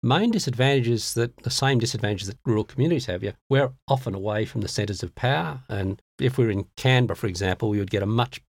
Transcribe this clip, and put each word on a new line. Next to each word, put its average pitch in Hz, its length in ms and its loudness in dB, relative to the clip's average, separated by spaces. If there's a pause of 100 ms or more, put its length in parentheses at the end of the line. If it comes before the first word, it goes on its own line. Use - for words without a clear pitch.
Main 180 280 4
disadvantage 131 560 2
is 117 260 0
that 117 240 -2
the - 120 -6
same 135 300 2
disadvantages 104 480 -2
that - 180 -10
rural 110 180 2
communities 143 420 0
have. 90 180 -4
Yeah, 104 100 -4 (160)
we're 135 240 2 (140)
often 131 280 0
away 104 300 -2
from - 160 -6
the 101 60 -6
centres 101 360 -4
of - 120 -10
power, 143 540 -2
and 98 320 -4 (180)
if 127 180 0
we're 117 140 2
in 98 240 -2
Canberra, 127 420 2
for 113 100 -4
example, 95 420 -2
we 104 100 0
would 98 120 -4
get 98 120 0
a - 40 0
much 120 420 -2